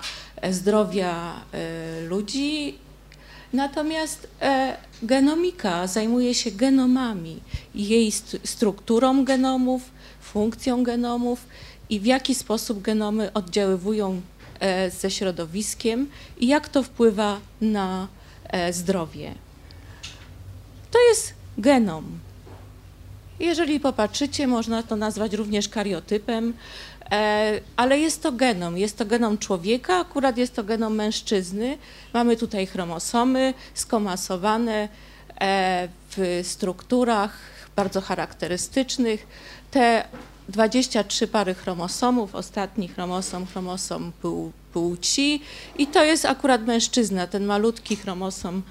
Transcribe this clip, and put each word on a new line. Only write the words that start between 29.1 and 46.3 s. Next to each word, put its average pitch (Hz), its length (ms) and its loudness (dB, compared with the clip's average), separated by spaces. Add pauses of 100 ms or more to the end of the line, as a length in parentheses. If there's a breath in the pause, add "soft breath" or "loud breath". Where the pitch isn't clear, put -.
człowieka, 226 600 0
akurat 269 380 0
jest 247 160 0
to 233 100 -4
genom 220 300 0
mężczyzny. 214 840 -2 (360 loud breath)
Mamy 233 220 4
tutaj 220 300 -2
chromosomy 240 880 0 (200 loud breath)
skomasowane, 208 1120 0 (520 loud breath)
e, 185 480 0 (280)
w 180 260 0
strukturach 208 960 0 (380 loud breath)
bardzo 190 240 0
charakterystycznych. 214 1300 -2 (440 loud breath)
Te 233 340 4 (440)
dwadzieścia 220 560 2
trzy 208 240 -2
pary 190 260 0
chromosomów, 190 800 -2
ostatni 196 540 -6
chromosom, 180 580 -6
chromosom 180 640 -6 (100)
pł-, 165 300 -4 (200)
płci 175 680 0 (380 loud breath)
i 285 80 4
to 302 180 6
jest 311 200 4
akurat 254 420 2